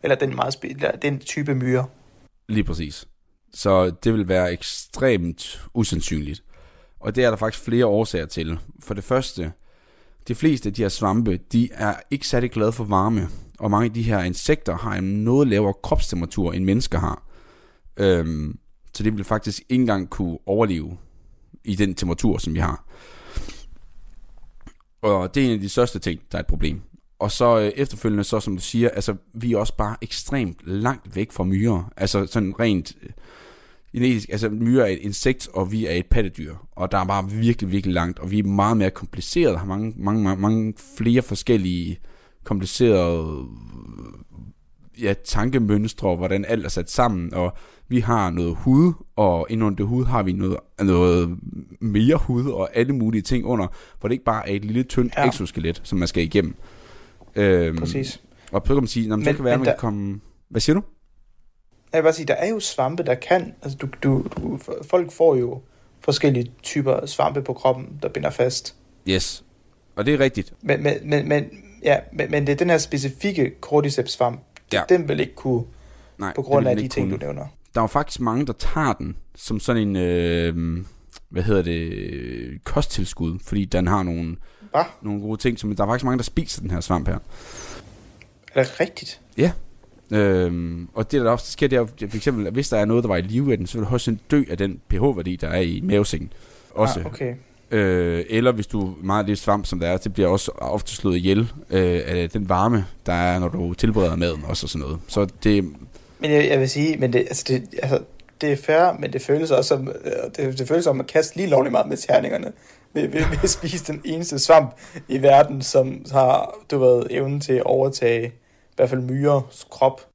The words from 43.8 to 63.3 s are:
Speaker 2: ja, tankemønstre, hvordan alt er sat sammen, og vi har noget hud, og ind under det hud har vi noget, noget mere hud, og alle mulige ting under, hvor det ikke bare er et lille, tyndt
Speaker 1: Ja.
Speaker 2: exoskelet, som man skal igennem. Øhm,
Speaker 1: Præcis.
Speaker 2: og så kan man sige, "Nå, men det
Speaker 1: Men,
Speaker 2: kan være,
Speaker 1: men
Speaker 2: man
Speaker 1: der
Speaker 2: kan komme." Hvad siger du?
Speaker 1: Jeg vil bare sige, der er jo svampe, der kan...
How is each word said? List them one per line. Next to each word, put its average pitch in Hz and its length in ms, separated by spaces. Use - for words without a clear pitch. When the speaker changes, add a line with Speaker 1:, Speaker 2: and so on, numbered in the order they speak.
Speaker 2:
ja, 101 120
tankemønstre, 110 920
hvordan 95 300
alt 113 200
er - 40
sat - 220
sammen, 104 420
og 90 200
vi 123 120
har 110 300
noget 85 260
hud, 147 380
og 90 340
ind 113 140
under 104 120
det 101 120
hud 123 180
har 120 180
vi 92 100
noget, 95 240
noget 87 560
mere 113 360
hud, 127 360
og - 260
alle 127 160
mulige 113 280
ting 123 240
under, 110 220
hvor 107 100
det 120 40
ikke 127 120
bare 110 240
er 98 60
et 104 100
lille, 113 180
tyndt 123 340
Speaker 1:
Ja. 143 120
Speaker 2:
exoskelet, 82 540
som 95 160
man 87 80
skal 87 160
igennem. 85 320
Øhm, 90 420
Speaker 1:
Præcis. 82 440
Speaker 2:
og 101 140
så 131 80
kan - 20
man 131 120
sige, 113 200
"Nå, 107 80
men 107 100
det - 60
Speaker 1:
Men, 143 40
Speaker 2:
kan 143 100
være, 123 120
Speaker 1:
men - 20
Speaker 2:
man 131 60
Speaker 1:
der 135 60
Speaker 2:
kan - 80
komme." 101 400
Hvad 110 120
siger 151 120
du? 196 80
Speaker 1:
Jeg 160 60
vil 156 40
bare 156 100
sige, 160 120
der 139 80
er 185 160
jo 220 100
svampe, 147 440
der 123 120
kan... 180 460